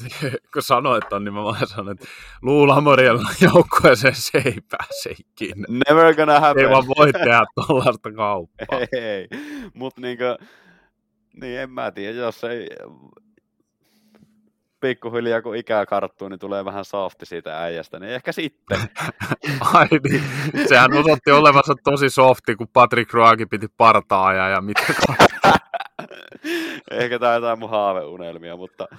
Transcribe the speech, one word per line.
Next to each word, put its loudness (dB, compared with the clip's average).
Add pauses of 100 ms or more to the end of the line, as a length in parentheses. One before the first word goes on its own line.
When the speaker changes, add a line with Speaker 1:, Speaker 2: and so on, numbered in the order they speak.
(220)
Speaker 1:
<laughs> -10
kun -4
sanoit 0
ton, -6
niin -8
mä -8
vaan -4
sanon, -10
että -16 (360)
Luula 4
Morjella 4 (120)
joukkueeseen 4
se -4
ei -4 (120)
pääse -12
ikinä. -12 (220)
Speaker 2:
Never 6
gonna 2
happen. 2
Speaker 1:
Ei 2
vaan 4
voi 2
tehdä 2 (260)
tollaista 0
kauppaa. -6 (120)
Speaker 2:
<laughs> -
Ei, -8 (460)
mut, -14
niinkö, -6 (1040)
niin -12
en -12
mä -10
tiedä, -12
jos -8
ei -10 (2000)
pikkuhiljaa -4
kun -10
ikää -2
karttuu, -6
niin -16
tulee -8
vähän -12
softi -10
siitä -12
äijästä, -10
niin -14
ehkä -10
sitten. -8 (460)
Speaker 1:
<laughs> -4
Ai 6 (160)
niin, -2 (440)
sehän 6
osoitti 2
olevansa 4 (100)
tosi 0
softi, 2
kun -10
Patrick 4
Roykin 4
piti -8 (100)
partaa 4
ja, 0
ja -2
mitä -6 (260)
kaikkea. 2 (1400)
<laughs> -
Speaker 2:
Ehkä -4
tää 0
jotain -4
mun -12
haaveunelmia, -6
mutta, -16 (120)